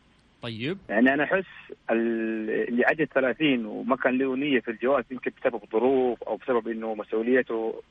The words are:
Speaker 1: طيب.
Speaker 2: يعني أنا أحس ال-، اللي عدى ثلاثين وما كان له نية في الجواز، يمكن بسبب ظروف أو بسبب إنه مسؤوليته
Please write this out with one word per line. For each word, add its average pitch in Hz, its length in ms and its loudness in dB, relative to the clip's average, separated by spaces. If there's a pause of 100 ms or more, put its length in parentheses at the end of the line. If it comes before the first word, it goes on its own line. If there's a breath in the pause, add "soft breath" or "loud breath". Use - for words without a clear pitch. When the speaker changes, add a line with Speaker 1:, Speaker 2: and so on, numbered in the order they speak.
(420)
Speaker 1:
طيب. 120 360 -6 (120)
Speaker 2:
يعني 208 240 4
أنا 147 100 2
أحس - 500 -4 (180)
ال-، 113 800 0
اللي 120 160 2
عدى 151 200 0
ثلاثين 131 600 0
وما 107 300 -2
كان 131 220 2
له 131 180 0
نية 135 240 0
في 117 120 -4
الجواز، 135 400 0
يمكن 123 200 -6 (100)
بسبب 120 200 -2 (100)
ظروف 123 520 2
أو 107 140 -4
بسبب 117 300 -2
إنه 113 280 -4
مسؤوليته 113 960 0